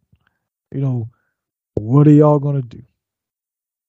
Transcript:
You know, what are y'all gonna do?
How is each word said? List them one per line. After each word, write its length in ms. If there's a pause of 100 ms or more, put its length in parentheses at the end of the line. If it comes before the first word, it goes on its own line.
(720)
You 100
know, 280 (680)
what 320
are 60
y'all 260
gonna 220
do? 220 (1040)